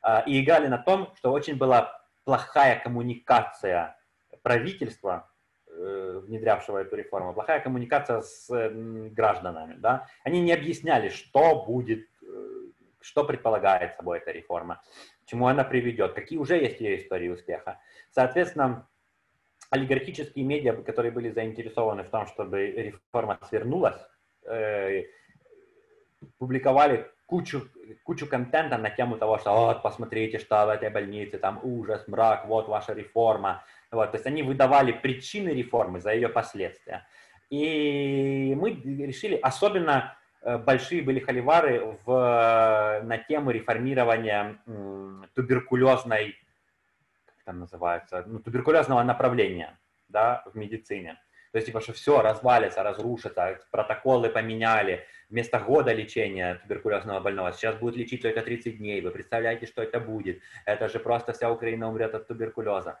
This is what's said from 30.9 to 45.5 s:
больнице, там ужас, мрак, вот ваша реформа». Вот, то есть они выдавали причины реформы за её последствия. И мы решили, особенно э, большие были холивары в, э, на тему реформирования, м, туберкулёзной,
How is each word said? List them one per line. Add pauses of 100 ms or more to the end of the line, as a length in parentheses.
больнице,
там
ужас,
мрак,
вот
ваша
реформа». (280)
Вот,
то
есть
они
выдавали
причины
реформы
за
её
последствия. (440)
И
мы (360)
решили,
особенно (300)
э,
большие
были
холивары (240)
в,
э,
на
тему
реформирования,
м, (100)
туберкулёзной, (920)